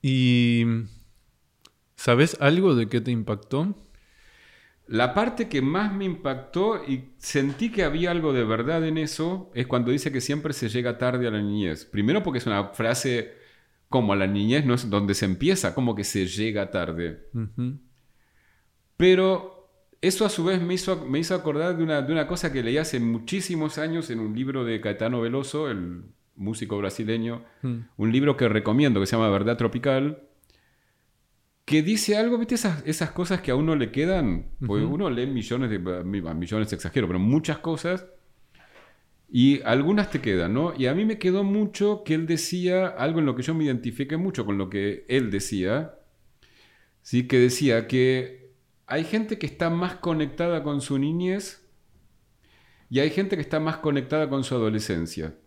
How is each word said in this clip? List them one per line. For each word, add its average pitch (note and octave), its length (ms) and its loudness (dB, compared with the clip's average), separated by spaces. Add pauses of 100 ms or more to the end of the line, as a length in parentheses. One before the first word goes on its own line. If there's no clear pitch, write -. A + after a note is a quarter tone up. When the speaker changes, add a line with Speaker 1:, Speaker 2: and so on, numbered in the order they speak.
Speaker 1:
¿Y B2 640 4 (1300)
sabés C3+ 440 4
algo D#3+ 340 4
de A2+ 140 2
qué A#2+ 120 0
te A#2+ 100 -4
impactó? B2 640 -2 (1120)
Speaker 2:
La A#2+ 260 2
parte A#3 340 0
que C#3 140 0
más F#3+ 320 0
me G3 100 -4
impactó E3+ 800 -2
y C3 320 -4
sentí C#3+ 540 0
que G3 140 0
había E3+ 260 0
algo D#3+ 220 2
de B2 120 2
verdad B2 420 0
en D#3+ 120 0
eso E3 560 -4
es B2+ 120 -2
cuando B2 260 2
dice C#3+ 200 0
que C3 80 -2
siempre D3 320 -4
se B2 160 -4
llega A#2+ 300 -2
tarde B2+ 300 0
a - 20 0
la G#2+ 100 -2
niñez. G2+ 440 -2
Primero B2 380 2
porque C#3 180 -2
es - 60 -6
una G2+ 240 0
frase A#2+ 640 -2 (540)
como A2+ 240 2
a G2+ 40 2
la G2 100 2
niñez A2 400 2
no A#2+ 80 4
es B2 160 -2
donde G2+ 240 2
se - 100 0
empieza, G#2 500 0
como A#2+ 200 0
que G2+ 100 -4
se F#2+ 220 0
llega G2+ 440 -4
tarde. E2 640 -4
Speaker 1:
Ujú. B2 460 -6 (1160)
Speaker 2:
Pero F#3 760 4 (300)
eso F#3 260 2
a G3 40 2
su E3 140 -2
vez F#3 160 2
me F3 140 0
hizo, F3+ 320 -2
me C3+ 140 0
hizo E3+ 140 -2
acordar E3 420 -2
de E3 80 0
una, D3+ 180 0
de C3+ 100 -2
una D#3 140 0
cosa E3+ 260 -4
que C3+ 100 -2
leí A#2 140 0
hace D#3 240 -2
muchísimos D#3 760 -2
años D#3+ 320 -4
en A#2 80 -4
un A2 160 -4
libro C3 300 -2
de A2+ 160 -2
Caetano A2 400 -2
Veloso, C3+ 500 -2
el F2 320 -6 (320)
músico G#2 440 -6
brasileño, A2+ 680 -4 (180)
Speaker 1:
Hmm. A#2+ 180 -4 (160)
Speaker 2:
un A2 160 2
libro C3+ 240 4
que B2 120 2
recomiendo G#2+ 500 4
que G2 80 2
se A#2 100 0
llama A2+ 140 4
Verdad G2+ 260 2
Tropical, C3 680 0 (1400)
que D#3 180 4
dice G#3 340 2
algo, A#3 220 2
¿viste A#3 180 0
esas, F3 300 -2
esas D#3 260 -2
cosas F3+ 300 -2
que - 100 -2
a - 20 2
uno D#3 220 2
le A#2 160 0
quedan? C#3 560 0 (180)
Porque G#2 180 2
Speaker 1:
Ujú. D#3+ 100 0
Speaker 2:
uno F3 160 0
lee A#2+ 160 -2
millones B2 440 -2
de, G#2 80 -2
mi-, F2+ 440 -4
millones F2 500 -2
exagero, G2 340 -2
pero F2 140 -2
muchas C#3+ 380 2
cosas, E3+ 480 -4 (1200)
y C3+ 320 6
algunas D3+ 480 2
te C#3+ 100 -2
quedan, F#2+ 320 0
¿no? D#3 240 0
Y C3 100 0
a C3 80 2
mí G3 100 0
me A3 140 0
quedó F#3+ 260 0
mucho G#3 600 0
que D#3+ 100 0
él D#3+ 120 0
decía F3+ 600 0
algo D#3+ 320 0
en D3+ 60 4
lo B2 100 2
que B2 60 -4
yo D#3 120 0
me D#3+ 100 2
identifiqué C3+ 520 -2
mucho E3+ 280 -2
con G2+ 140 0
lo F#2+ 100 -2
que G2+ 400 -4
él B2 220 2
decía, G2 640 -2 (1080)
¿sí? B2 260 -2
Que C3 100 4
decía B2 480 4
que B2+ 640 0 (360)
hay D#3+ 180 -2
gente G#3+ 340 -2
que D#3 80 -6
está E3 240 -2
más F3+ 240 -2
conectada D#3+ 680 -2
con C#3+ 200 -2
su C3+ 160 -2
niñez F3+ 680 -2 (1200)
y B2+ 80 0
hay D3 120 4
gente F#3+ 260 0
que D3+ 60 -4
está D#3 180 -2
más D#3+ 180 -2
conectada D3 500 0
con C3+ 160 -2
su C3 100 -4
adolescencia. G2 800 -2 (120)